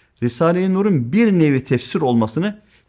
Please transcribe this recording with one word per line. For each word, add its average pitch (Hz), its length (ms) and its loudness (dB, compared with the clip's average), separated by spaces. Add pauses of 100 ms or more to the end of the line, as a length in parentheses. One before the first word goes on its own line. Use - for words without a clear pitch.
(240)
Risale-i 175 500 0
Nur'un 180 380 0
bir 220 200 2
nevi 147 320 2
tefsir - 380 -4
olmasını 131 600 -2 (280)